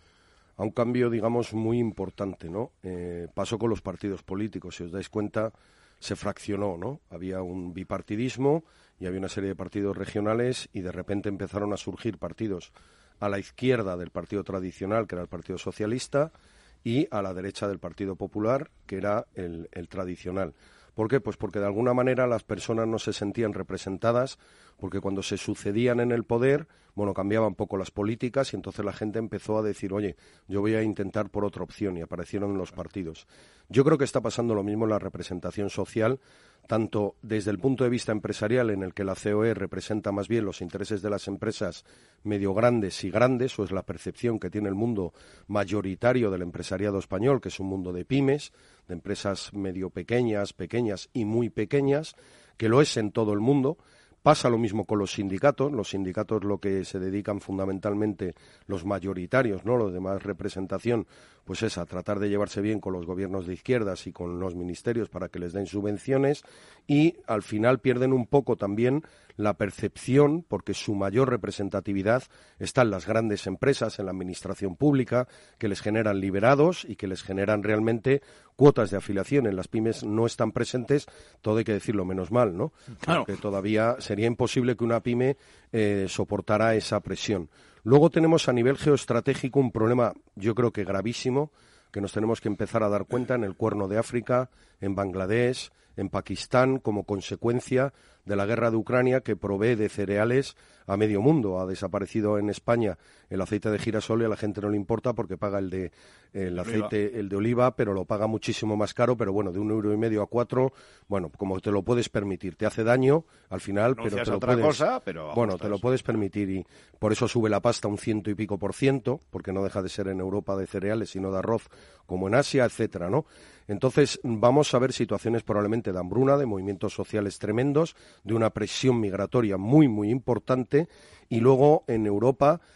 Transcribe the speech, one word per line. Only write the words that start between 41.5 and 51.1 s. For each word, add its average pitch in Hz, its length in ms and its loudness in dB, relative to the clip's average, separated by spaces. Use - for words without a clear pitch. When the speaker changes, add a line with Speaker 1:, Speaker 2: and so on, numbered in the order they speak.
Speaker 1:
medio 101 320 -2
grandes 110 500 2
y 95 60 -4
grandes, 123 480 2
o 104 60 0
es 87 60 -6
la 95 120 -2
percepción 101 560 -4
que 92 120 -6
tiene 104 180 -2
el 98 60 -2
mundo 101 380 -2
mayoritario 101 840 0
del 90 120 -2
empresariado 95 560 -4
español, 107 420 0
que 95 80 -8
es - 120 -10
un 95 80 -4
mundo 92 240 -4
de 90 120 -6
pymes, 139 480 2
de 90 60 -10
empresas 95 580 -6
medio 95 380 -6
pequeñas, 107 640 0
pequeñas 104 600 -4